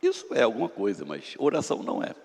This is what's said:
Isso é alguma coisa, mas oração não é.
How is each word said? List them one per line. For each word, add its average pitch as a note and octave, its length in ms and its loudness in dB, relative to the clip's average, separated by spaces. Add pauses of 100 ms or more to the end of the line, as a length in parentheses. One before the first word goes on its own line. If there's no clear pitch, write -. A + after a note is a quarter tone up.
Isso - 320 2
é C3 100 6
alguma A#2+ 260 2
coisa, G2 360 -2
mas D2 360 -10
oração - 420 2
não - 220 -2
é. - 100 -8 (100)